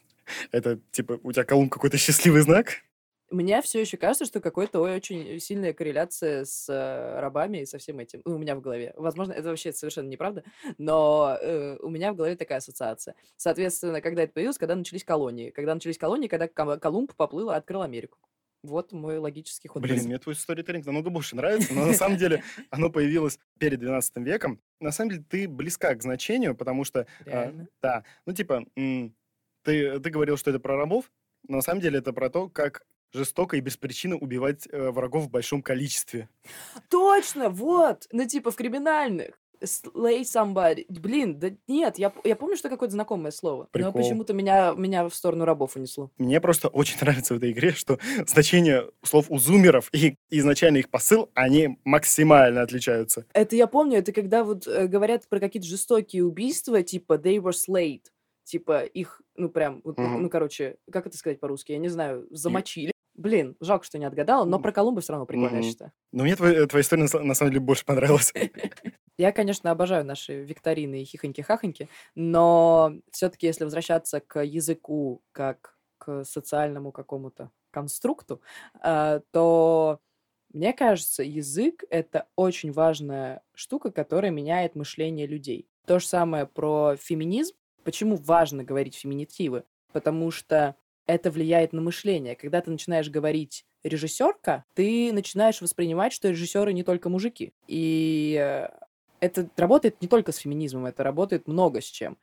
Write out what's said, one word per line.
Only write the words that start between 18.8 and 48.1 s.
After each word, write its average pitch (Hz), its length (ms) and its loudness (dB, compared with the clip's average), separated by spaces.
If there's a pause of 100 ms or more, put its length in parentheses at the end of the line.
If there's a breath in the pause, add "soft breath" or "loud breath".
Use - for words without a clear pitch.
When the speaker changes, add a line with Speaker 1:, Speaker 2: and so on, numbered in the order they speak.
Speaker 2:
мой 156 260 -8
логический 151 520 -10
ход 143 120 -10
Speaker 1:
Блин, 127 140 -2
Speaker 2:
мысли. 120 120 -2
Speaker 1:
мне 123 120 -6
твой 151 160 -8
сторителлинг 165 500 -8
намного 151 240 -4
больше 165 280 -6
нравится, 185 360 0
но 139 120 2
на - 80 4
самом 196 240 2
деле 170 260 2
Speaker 2:
<laughs> - 260 -18
Speaker 1:
оно 160 200 0
появилось 151 500 0 (200)
перед 135 200 -2
двенадцатым 123 460 -4
веком. 143 340 -4 (220)
На 151 100 -4
самом 220 200 -4
деле 165 180 -10
ты 190 180 -4
близка 147 480 -4
к 113 80 -10
значению, 143 520 -2
потому 131 280 -4
что, 127 240 -4 (180 loud breath)
э, 143 60 -16
Speaker 2:
Реально? 139 360 -8 (140)
Speaker 1:
да. 120 220 -2 (220 soft breath)
Ну, 180 80 -6
типа, 135 320 -4 (100)
м, 131 400 -4 (480)
ты, 143 380 0
ты 165 80 -8
говорил, 151 280 0
что - 120 -2
это 131 100 0
про 135 160 -2
рабов, 156 340 -2 (380)
но 135 100 -4
на 135 40 0
самом 180 200 -2
деле 147 180 0
это 135 140 -4
про 127 160 -2
то, 180 200 -2
как - 360 -4 (280)
жестоко 147 440 -4
и 135 40 0
без 127 160 -8
причины 156 380 -6
убивать, 139 560 -4
э, 135 200 -4
врагов 127 340 -2
в 135 40 -10
большом 123 340 -4
количестве. 127 640 -6 (600 loud breath)
Speaker 2:
Точно, 370 600 4
вот! 269 640 2
Ну, 240 160 -2
типа, 233 240 -2
в - 40 -10
криминальных. 262 800 -2 (240)
Slay 233 600 -2
somebody. 196 680 2
Блин, 190 480 -2
да 180 140 -4 (160)
нет, 277 320 0
я 196 100 2
п-, - 140 -8
я 226 120 4
помню, 330 220 -4
что - 100 -8
какое-то 247 260 -4
знакомое 202 380 -4
слово. 139 400 -6
Speaker 1:
Прикол. 180 200 -2
Speaker 2:
Но 196 80 -4
почему-то 220 340 0
меня, 196 420 6
меня 185 320 0
в 170 60 -8
сторону 165 320 0
рабов 147 300 2
унесло. 135 420 -10
Speaker 1:
Мне 135 240 4
просто 170 260 2
очень 143 300 0
<laughs> - 40 -8
нравится 131 340 2
в - 20 0
этой 120 140 0
игре, 123 220 2
что - 260 -2 (260 loud breath)